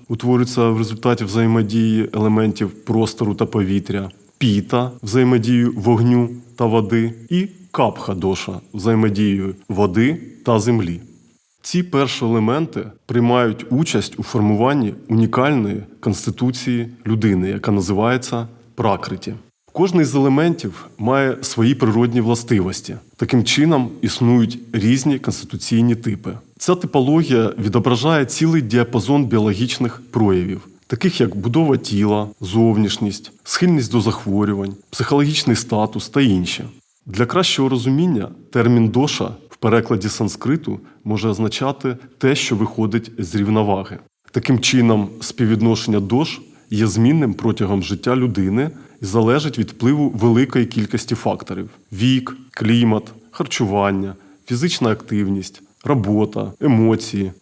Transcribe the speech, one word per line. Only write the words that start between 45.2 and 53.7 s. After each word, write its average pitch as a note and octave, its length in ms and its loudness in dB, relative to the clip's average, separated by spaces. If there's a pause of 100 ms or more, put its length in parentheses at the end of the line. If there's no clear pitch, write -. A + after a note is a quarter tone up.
співвідношення A2 800 0
дош A#2+ 400 -2 (300)
є A2 160 0
змінним A2+ 480 2
протягом G2+ 480 0
життя G2+ 340 -2
людини A#2 540 0 (320)
і - 20 -6
залежить A#2 540 2
від A2 120 -2
впливу D3 400 0
великої A#2+ 560 2
кількості A#2 480 -4
факторів: G2 560 -6 (220)
вік, B2+ 440 0 (140)
клімат, A2+ 640 2 (180)
харчування, G2 840 -2 (320)